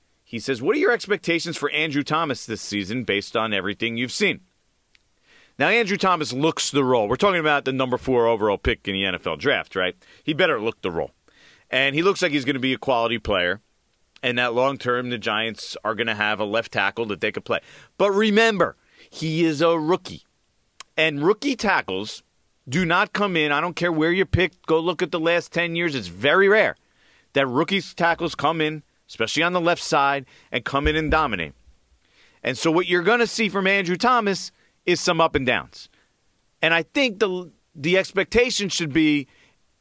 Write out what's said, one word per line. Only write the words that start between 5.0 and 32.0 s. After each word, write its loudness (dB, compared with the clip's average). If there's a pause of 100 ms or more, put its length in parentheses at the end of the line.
Now, 2
Andrew 0
Thomas 0
looks 0
the 2
role. 4
We're 0
talking 2
about 2
the -2
number 0
four 2
overall 2
pick -2
in -2
the 0
N -2
F -8
L -2
draft, -2
right? 0 (280)
He -4
better 0
look -4
the -2
role. -4 (600)
And 0
he 0
looks 2
like 0
he's -2
gonna -2
be -2
a -4
quality 0
player. -2 (600)
And -2
that 0
long 0
term, -4
the -4
Giants -4
are -2
gonna -2
have -2
a 0
left -2
tackle -2
that -6
they -2
could -10
play. -2 (380)
But 2
remember, 2 (320)
he -2
is 2
a 4
rookie. -4 (720)
And 0
rookie 2
tackles -2 (440)
do 0
not 0
come -2
in. 0
I 0
don't -6
care -2
where 2
you 2
pick. -2
Go 4
look -2
at -2
the -2
last 0
ten -2
years. -2
It's -6
very 2
rare 4 (580)
that 2
rookie 0
tackles -2
come 0
in, -4 (260)
especially -2
on 0
the 0
left 0
side, 2 (260)
and -4
come 0
in 2
and 0
dominate. 0 (880)